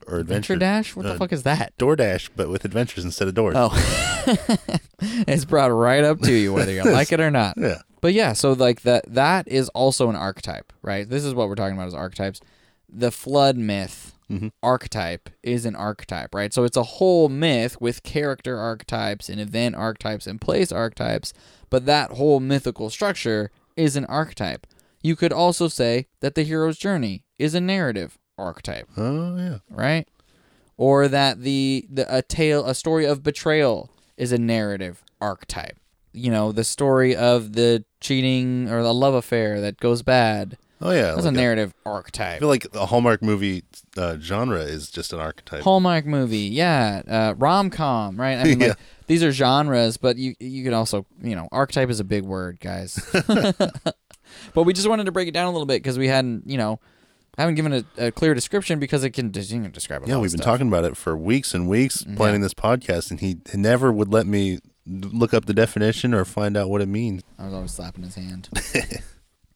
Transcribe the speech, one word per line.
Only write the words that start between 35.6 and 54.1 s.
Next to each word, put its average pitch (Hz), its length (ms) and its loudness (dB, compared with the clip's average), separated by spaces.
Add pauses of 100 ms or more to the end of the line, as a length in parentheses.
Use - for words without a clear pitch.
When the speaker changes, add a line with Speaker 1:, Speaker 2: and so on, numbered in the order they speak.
Speaker 2:
You 120 200 -2
know, 107 200 2
the 110 140 -2
story 131 500 2
of 117 380 2
the 117 320 2 (160)
cheating 127 680 0
or 117 140 0
the 117 100 2
love 135 200 4
affair 110 480 0
that 104 180 -6
goes 120 220 2
bad. 113 560 2 (220)
Speaker 1:
Oh, 180 120 0
yeah, 107 240 4
Speaker 2:
That's - 60 -2
a - 20 -
Speaker 1:
like 151 100 2
a 127 40 2
Speaker 2:
narrative 110 360 2 (140)
archetype. 98 480 -8
Speaker 1:
I - 40 -10
feel 147 100 2
like 127 220 2
the 101 140 -2
Hallmark 117 380 4
movie, 98 400 0 (340)
uh, 85 220 -2
genre 98 400 -2
is 76 320 -8
just 82 200 -10
an 85 80 -8
archetype. 78 440 -10
Speaker 2:
Hallmark 185 420 2
movie, 131 320 0
yeah. 113 720 0
Uh, 110 280 0
rom-com, 135 840 0
right? 131 160 -2
I 127 60 0
mean, 139 160 6
Speaker 1:
<laughs> - 20 4
Yeah. 123 60 4
Speaker 2:
like, 104 100 0 (300)
these 165 160 4
are 151 80 4
genres, 131 640 2
but 123 200 0
you, 131 220 -6
you 131 240 -10
can 120 120 0
also, 107 320 0 (120)
you 117 160 -6
know, 85 160 -8
archetype 135 380 0
is 110 100 -2
a 101 40 -4
big 101 220 -2
word, 92 340 -8
guys. 92 400 -8 (120)
<laughs> - 160 2 (1300)